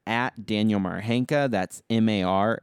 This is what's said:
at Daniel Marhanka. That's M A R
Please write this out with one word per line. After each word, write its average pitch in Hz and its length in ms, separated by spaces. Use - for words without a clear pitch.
at 117 380
Daniel 107 340
Marhanka. 117 720
That's 92 380
M 110 180
A 104 160
R 98 400